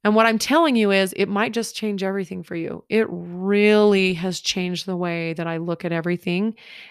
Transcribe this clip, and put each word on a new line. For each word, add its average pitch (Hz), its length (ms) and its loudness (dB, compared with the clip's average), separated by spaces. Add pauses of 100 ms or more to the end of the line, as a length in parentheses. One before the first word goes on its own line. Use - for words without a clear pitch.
And 214 140 4
what 226 100 6
I'm 220 140 2
telling 302 340 2
you 214 160 4
is 190 260 2
it 196 120 0
might 214 240 -2
just 226 240 -6
change 202 260 -4
everything 190 400 -6
for 170 140 -12
you. - 320 -8
It 220 200 2
really 190 1040 2
has 175 260 -4
changed 180 460 -4
the 185 100 -4
way 170 380 -4
that 165 120 -6
I 165 120 -4
look 170 260 -6
at 170 80 -2
everything. 175 640 -2 (340)